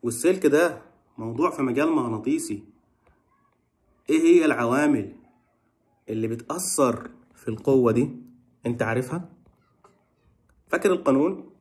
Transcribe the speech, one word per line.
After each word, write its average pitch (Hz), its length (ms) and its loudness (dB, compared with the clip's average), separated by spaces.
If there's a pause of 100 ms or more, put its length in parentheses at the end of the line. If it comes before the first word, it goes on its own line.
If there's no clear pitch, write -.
والسلك 175 440 0
ده 165 360 2 (360)
موضوع 127 320 -2
في 151 120 -6
مجال 139 300 0
مغناطيسي. 117 680 -4 (1500)
ايه 160 100 2
هي 165 240 6
العوامل 123 680 0 (960)
اللي 110 200 -4
بتأثر 123 840 -4 (240)
في - 140 -12
القوة 120 440 2
دي؟ 123 180 0 (560)
انت 120 160 -4
عارفها؟ 127 460 -4 (1400)
فاكر 180 240 2
القانون؟ 156 520 0 (160)